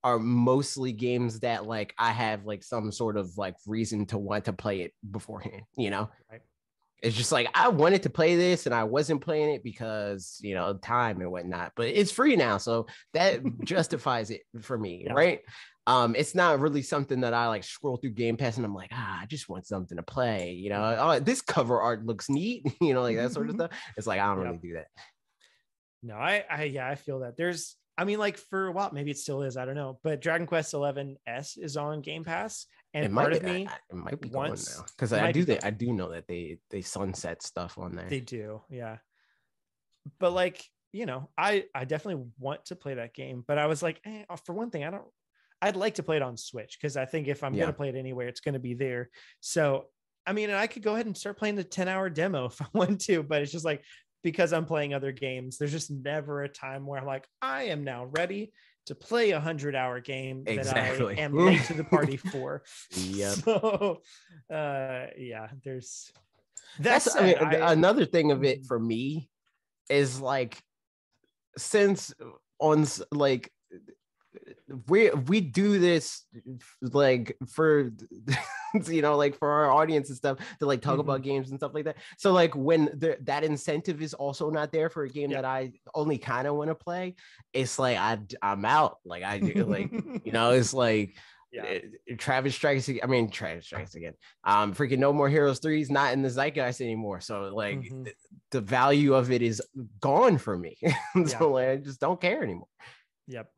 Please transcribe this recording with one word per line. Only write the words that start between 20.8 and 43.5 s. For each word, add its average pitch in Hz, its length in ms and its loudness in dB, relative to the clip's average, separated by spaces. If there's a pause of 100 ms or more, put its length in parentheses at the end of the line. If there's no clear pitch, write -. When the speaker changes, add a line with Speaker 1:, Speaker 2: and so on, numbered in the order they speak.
Speaker 2:
Mm-hmm. 110 180 0
Speaker 1:
"Oh, 147 200 4
this 233 220 0
cover 123 400 2
art 113 240 0
looks 113 240 -6
neat," 165 440 -2
<laughs> - 80 -2
you 151 120 4
know, 127 100 2
like, 117 140 0
that 120 140 0
sort 113 180 -4
of 110 60 -4
Speaker 2:
<laughs> - 20 -6
Speaker 1:
stuff. 165 140 -4 (260)
It's 107 100 -6
like, 98 120 0
I 98 80 2
don't 98 120 0
Speaker 2:
Yeah. 95 40 -2
Speaker 1:
really 85 140 -6
do 85 160 -12
that. 78 140 -10 (1160)
Speaker 2:
No, 113 120 -12
I, 185 340 -2
I, 151 160 -4
yeah, 135 220 -4
I 143 80 -4
feel 135 240 -8
that. 120 180 -8
There's, 170 380 -4 (220)
I 175 80 -2
mean, 208 140 -2
like, 202 180 -2
for 190 300 -4
a 180 40 -4
while, 190 220 -4
maybe 143 180 -6
it 139 60 -8
still 139 240 -6
is, 131 160 -6
I 127 80 -6
don't 135 100 -6
know, 135 280 -8
but 151 180 -2
Dragon 165 260 0
Quest 165 260 -2
eleven 139 520 -4
S 123 320 -10
is 143 200 -10
on 151 240 -6
Game 156 220 -10
Pass, 175 440 -8 (260)
and 151 120 -2
Speaker 1:
It 107 60 -2
might 143 180 2
Speaker 2:
part 165 40 2
of - 80 0
Speaker 1:
be, 185 40 -8
I, 180 80 -2
Speaker 2:
me 190 120 -4
Speaker 1:
I, - 120 -12 (120)
it - 60 -14
might 90 260 -8
be 120 80 -12
Speaker 2:
wants, - 0 -
Speaker 1:
gone 131 360 -6
now, - 200 -12 (120)
'cause 113 160 -2
Speaker 2:
it 107 60 2
Speaker 1:
I - 0 -
Speaker 2:
might 165 160 2
Speaker 1:
do 170 100 4
Speaker 2:
be - 0 -
Speaker 1:
that, 120 180 0
Speaker 2:
gone. - 20 -4
Speaker 1:
I 104 60 0
do 120 220 -2
know 92 180 -4
that 85 160 -12
they, 85 320 -8 (100)
they 98 120 -8
sunset 95 640 -8
stuff - 340 -10
on 90 180 -10
there. 90 140 -12
Speaker 2:
They 135 120 -6
do, 110 480 -12
yeah. 113 300 -12 (1200)
But, 175 120 2
like, 180 340 -2 (280)
you 220 120 -8
know, 131 320 -8
I, 190 280 0 (100)
I 131 100 -6
definitely 151 420 -6 (100)
want 135 300 -8
to 180 80 -12
play 139 200 -10
that 117 180 -10
game, 131 340 -12
but 147 100 0